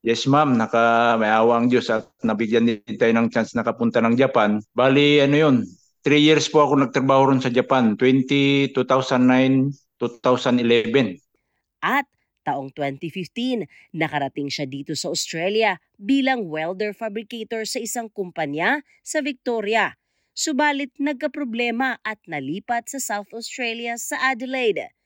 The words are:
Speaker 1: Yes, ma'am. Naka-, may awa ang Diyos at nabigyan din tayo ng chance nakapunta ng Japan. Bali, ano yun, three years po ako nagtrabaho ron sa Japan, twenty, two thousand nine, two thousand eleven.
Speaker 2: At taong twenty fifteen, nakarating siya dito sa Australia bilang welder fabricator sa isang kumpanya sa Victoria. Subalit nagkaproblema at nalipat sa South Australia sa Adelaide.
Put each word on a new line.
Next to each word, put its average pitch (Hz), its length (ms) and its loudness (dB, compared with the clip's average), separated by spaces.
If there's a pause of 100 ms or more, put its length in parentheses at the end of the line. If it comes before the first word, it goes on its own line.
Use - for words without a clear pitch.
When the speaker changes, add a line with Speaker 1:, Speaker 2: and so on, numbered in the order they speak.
Speaker 1:
Yes, 113 240 0
ma'am. 139 320 4
Naka-, 117 560 2
may 107 160 2
awa 113 240 4
ang 120 160 2
Diyos 123 160 0
at 110 160 -2 (160)
nabigyan 113 480 0
din 104 320 -6
tayo 113 160 4
ng 117 160 0
chance 113 240 -2
nakapunta 117 480 0
ng 117 160 2
Japan. 107 400 2 (160)
Bali, 143 480 4
ano 143 160 2
yun, 147 160 4 (480)
three 147 160 4
years 151 320 4
po 147 160 4
ako 135 160 2
nagtrabaho 135 480 4
ron 131 80 4
sa 131 80 -2
Japan, 120 480 2
twenty, 139 800 2
two 127 80 0
thousand 131 400 2
nine, 131 480 4 (240)
two 120 240 -6
thousand 123 400 2
eleven. 117 560 2 (640)
Speaker 2:
At 269 240 0 (400)
taong 139 320 -6
twenty 139 320 -6
fifteen, 226 560 -6 (320)
nakarating 143 560 -4
siya 143 160 -6
dito 139 240 -10
sa 147 160 -8
Australia 190 720 -4 (160)
bilang 247 560 -2
welder 185 400 -6
fabricator 220 720 -10
sa - 160 -8
isang 233 320 -10
kumpanya 175 720 -4 (160)
sa 302 240 -6
Victoria. 220 720 -4 (420)
Subalit 285 640 -2
nagkaproblema 247 1040 -4
at 214 240 -12
nalipat 165 560 -6
sa 269 160 -10
South 208 320 -8
Australia 233 640 -8
sa - 160 -10 (160)
Adelaide. 240 640 -4 (120)